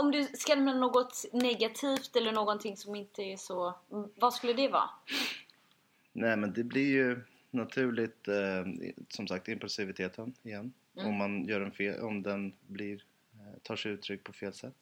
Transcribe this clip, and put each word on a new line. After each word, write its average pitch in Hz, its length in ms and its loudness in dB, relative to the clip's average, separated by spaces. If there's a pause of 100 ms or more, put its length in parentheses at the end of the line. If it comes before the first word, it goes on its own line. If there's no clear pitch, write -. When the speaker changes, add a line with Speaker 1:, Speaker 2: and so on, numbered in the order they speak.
Speaker 1:
om 285 40 6
du 285 140 2
ska - 300 2
nämna 277 200 4
något 254 580 4
negativt 247 840 2
eller 226 160 2
någonting 208 440 0
som 202 200 -10
inte 202 260 -8
är 190 140 -6
så... 180 380 -2 (420)
Vad 240 180 4
skulle 240 180 0
det 262 160 4
vara? 175 220 4 (1200)
Speaker 2:
Nej, 113 240 2
men 104 160 0
det 117 120 0
blir 131 260 2
ju 127 300 4 (300)
naturligt, 117 760 0
eh, 98 360 2 (440)
som - 200 -6
sagt, 92 200 -4
impulsiviteten 101 920 -4
igen. 110 300 -8 (240)
Speaker 1:
Mm. 98 120 -2
Speaker 2:
Om 104 60 2
man 101 300 0
gör 101 160 0
en 98 120 -4
fel, 101 280 -2
om 107 220 -4
den 98 300 -4 (140)
blir, 101 380 -8 (300)
eh, 104 280 -20
tar 113 140 -4
sig 107 160 -4
uttryck 101 320 -8
på 104 80 -12
fel 98 200 -6
sätt. 123 300 -12